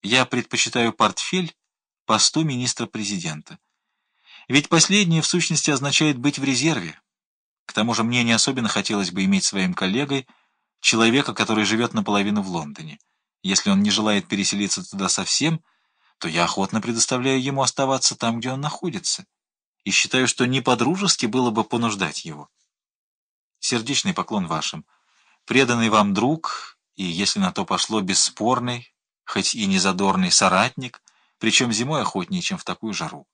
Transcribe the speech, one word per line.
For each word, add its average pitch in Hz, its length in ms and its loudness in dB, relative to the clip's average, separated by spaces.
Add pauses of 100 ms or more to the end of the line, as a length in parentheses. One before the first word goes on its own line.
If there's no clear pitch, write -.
Я 123 220 4
предпочитаю 120 680 0
портфель 160 640 0 (480)
посту 117 400 2
министра-президента. 104 1120 -6 (880)
Ведь 143 200 2
последнее, 170 540 4
в - 40 -2
сущности, 165 440 0
означает 143 480 2
быть 139 200 0
в 135 60 -4
резерве. 131 560 -2 (680)
К - 60 -18
тому 110 220 0
же 110 100 0
мне 120 180 0
не 117 100 2
особенно 120 360 0
хотелось 101 420 -2
бы 95 140 -2
иметь 95 200 4
своим 92 300 0
коллегой 131 520 -2 (540)
человека, 113 540 4
который 110 300 2
живет 110 300 0
наполовину 104 480 0
в 95 60 -6
Лондоне. 82 520 -8 (420)
Если 95 280 0
он 98 120 4
не 104 80 2
желает 107 380 0
переселиться 98 600 -2
туда 95 200 -4
совсем, 147 520 0 (580)
то - 100 -8
я 165 160 0
охотно 110 360 -2
предоставляю 127 640 0
ему 135 200 -2
оставаться 131 540 0
там, 117 220 -2
где 120 120 -4
он 135 100 -6
находится, - 680 -6 (580)
и 101 60 -4
считаю, 131 380 2
что - 180 0
не 127 140 0
по-дружески 131 680 0
было 123 240 0
бы 110 140 0
понуждать 104 600 -4
его. 76 240 -14 (1120)
Сердечный 117 560 -2
поклон 98 320 -4
вашим. 80 380 -6 (600)
Преданный 120 440 2
вам 104 260 4
друг, - 640 -2 (160)
и, 95 100 -8
если 90 360 -2
на 92 120 0
то 98 120 -4
пошло, 107 360 -2
бесспорный, 120 920 -2 (300)
хоть - 300 -2
и 107 120 -2
незадорный 95 640 2
соратник, 107 720 2 (360)
причем - 340 2
зимой 127 300 0
охотнее, 92 400 -2
чем 92 160 -4
в - 60 -14
такую 101 300 -6
жару. 151 400 -8